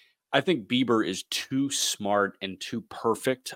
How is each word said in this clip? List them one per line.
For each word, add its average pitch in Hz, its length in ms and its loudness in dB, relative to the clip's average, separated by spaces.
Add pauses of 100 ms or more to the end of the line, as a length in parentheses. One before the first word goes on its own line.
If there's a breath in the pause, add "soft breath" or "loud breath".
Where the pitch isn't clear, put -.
(340 soft breath)
I 139 80 4
think 131 260 0
Bieber 120 400 2
is 92 240 -4
too 139 400 -2
smart 101 680 0
and 95 200 -8
too 113 220 -6
perfect - 720 -2